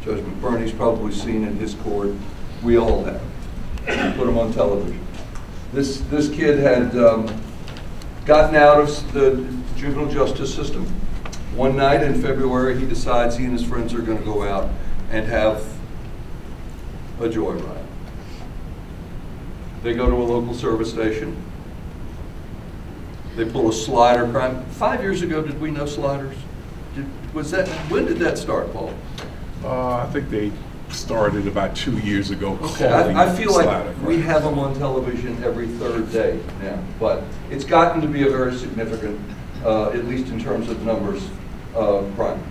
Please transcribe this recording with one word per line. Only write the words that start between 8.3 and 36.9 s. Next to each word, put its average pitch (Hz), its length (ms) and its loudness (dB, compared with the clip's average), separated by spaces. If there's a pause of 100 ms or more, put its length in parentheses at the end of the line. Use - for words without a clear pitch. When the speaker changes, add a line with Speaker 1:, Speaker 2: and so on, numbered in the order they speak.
Speaker 1:
out 147 240 10
of 143 80 4
s-, - 140 -4 (100)
the 131 340 4 (300)
juvenile 143 340 0
justice 135 420 2
system. - 320 0 (680)
One 135 220 4
night 160 260 6
in - 180 4
February, 127 560 2
he 131 80 2
decides 120 520 4
he 127 80 2
and 123 80 0
his 120 120 2
friends 117 280 0
are 117 80 0
gonna 110 240 0
go 104 180 0
out 98 260 2 (400)
and 110 160 2
have 110 400 2 (1600)
a 117 80 0
joyride. - 560 -4 (2000)
They 117 100 0
go 123 160 2
to 123 80 4
a 123 100 2
local 120 260 0
service 113 380 0
station. 110 500 -2 (2000)
They 113 80 0
pull 117 240 0
a - 40 0
slider 120 560 4
crime. 127 420 -2
Five - 300 0
years 185 200 -2
ago, 156 200 -2
did 143 200 -4
we 151 100 -4
know 147 140 -4
sliders? 139 500 -4 (580)
Did, 139 120 -6 (280)
was 151 180 -6
that, 185 180 0 (200)
when 185 140 2
did 170 140 0
that 165 200 2
start, - 360 -2
Paul? - 200 -6 (720)
Speaker 2:
Uh, 127 360 -2
I 120 120 -4
think 139 180 -4
they 104 220 -2 (380)
started 104 580 0
about 98 260 0
two 120 260 -2
years 101 320 0
ago 98 300 -2
Speaker 1:
Okay, - 280 0
I, - 200 6
I - 40 2
Speaker 2:
calling 185 240 6
Speaker 1:
feel 214 160 2
like 175 100 8
Speaker 2:
slider 98 260 2 (120)
Speaker 1:
we 160 140 2
Speaker 2:
crimes. 160 100 2
Speaker 1:
have 151 180 4
them 143 160 2
on 139 180 0
television 123 640 -2
every 117 280 -2
third 117 420 -2
day 98 260 2 (240)
now, 95 220 -4 (160)